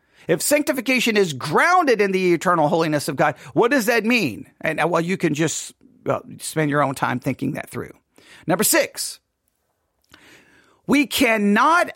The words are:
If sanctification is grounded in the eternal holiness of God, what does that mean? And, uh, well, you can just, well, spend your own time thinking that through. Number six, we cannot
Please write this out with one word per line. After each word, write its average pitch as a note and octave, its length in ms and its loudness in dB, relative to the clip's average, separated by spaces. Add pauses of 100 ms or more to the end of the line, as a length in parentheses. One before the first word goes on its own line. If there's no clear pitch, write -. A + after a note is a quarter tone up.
(300)
If E3 140 2
sanctification C4 760 0
is F#3 160 2
grounded A#3+ 680 2
in G3+ 100 0
the F#3 220 2
eternal E3 340 2
holiness D#3+ 400 0
of D3+ 80 -6
God, D3 200 0 (180)
what A#3 180 2
does B3 160 0
that A#3 180 0
mean? G#3+ 420 -2 (140)
And, D#3 180 -4
uh, D3+ 80 0
well, E3+ 140 0
you F3 160 -2
can D#3+ 160 0
just, D3+ 400 -4 (320)
well, C3 160 -2 (160)
spend D#3 320 -4
your C#3+ 140 0
own C3+ 100 -2
time B2 260 -2
thinking C3+ 340 -4
that - 140 -10
through. - 260 -12 (520)
Number F#3 180 0
six, - 560 -2 (1700)
we C#4 220 2
cannot A#3 880 2